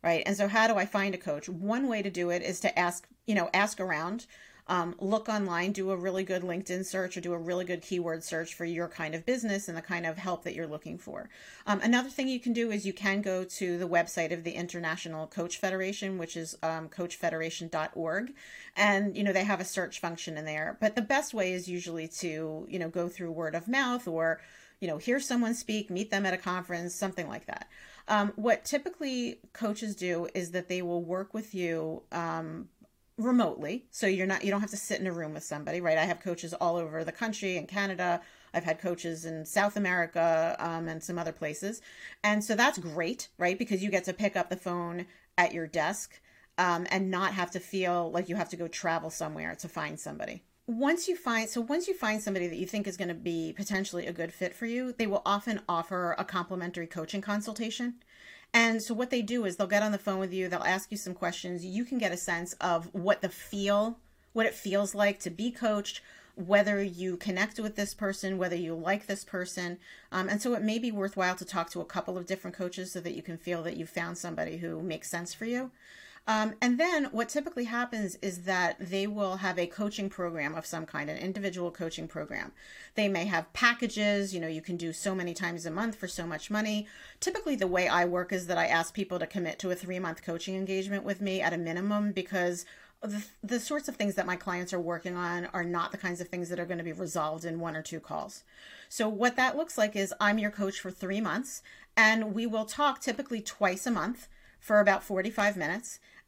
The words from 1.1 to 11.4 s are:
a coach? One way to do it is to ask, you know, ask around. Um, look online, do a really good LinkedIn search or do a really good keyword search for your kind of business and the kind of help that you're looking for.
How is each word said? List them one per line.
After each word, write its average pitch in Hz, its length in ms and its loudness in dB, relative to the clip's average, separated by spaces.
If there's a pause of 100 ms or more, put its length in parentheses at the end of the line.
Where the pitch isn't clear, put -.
a 180 40 -6
coach? - 300 -4
One 208 400 0
way 220 140 0
to 196 80 0
do 175 200 0
it 175 120 2
is - 180 -4
to - 180 2
ask, 175 300 0 (180)
you 214 80 2
know, 175 200 4
ask 202 260 2
around. 185 460 -2 (440)
Um, 175 280 2
look 214 320 0
online, 190 420 2
do 196 200 0
a 190 40 0
really 190 280 0
good 185 180 -2
LinkedIn 185 420 -4
search 185 320 -4
or 180 60 -6
do 175 100 -2
a 170 60 -2
really 180 260 -2
good 180 160 -2
keyword 165 420 -2
search 165 300 -4
for 170 140 -6
your 170 200 0
kind 160 280 -6
of 165 100 -6
business 226 420 0
and 170 80 -8
the 165 60 -6
kind 170 240 -4
of 165 140 -2
help 180 260 -4
that 170 100 -4
you're 165 120 -4
looking 151 320 -8
for. - 320 -10 (360)